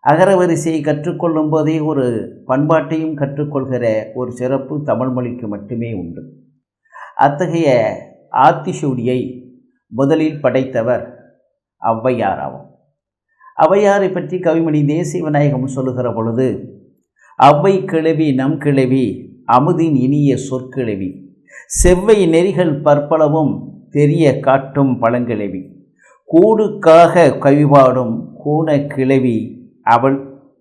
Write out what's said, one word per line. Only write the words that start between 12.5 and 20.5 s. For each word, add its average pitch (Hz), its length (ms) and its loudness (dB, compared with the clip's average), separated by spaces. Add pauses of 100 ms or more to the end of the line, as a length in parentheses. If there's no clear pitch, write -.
ஔவையாரை 196 560 2
பற்றி 175 240 -6
கவிமணி 160 480 0
தேசிய 170 380 -4
விநாயகம் 143 440 0
சொல்லுகிற 127 460 -4
பொழுது, 113 340 -2 (920)
"அவ்வை 165 440 4
கிழவி 160 500 0
நம் 135 240 -2
கிழவி, 135 480 0 (460)
அமுதின் 156 440 2
இனிய 135 400 2
சொற்கிழவி, 113 760 -6 (580)